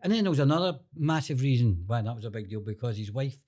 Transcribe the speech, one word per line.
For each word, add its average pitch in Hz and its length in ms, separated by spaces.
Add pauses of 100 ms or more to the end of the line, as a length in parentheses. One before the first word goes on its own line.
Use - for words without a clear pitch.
and 190 80
then 214 120
there 185 80
was 147 80
another 156 400 (160)
massive 151 460
reason 120 460
why 117 140
that 113 140
was 110 100
a 107 60
big 104 180
deal, 107 120
because 107 360
his 101 140
wife 135 360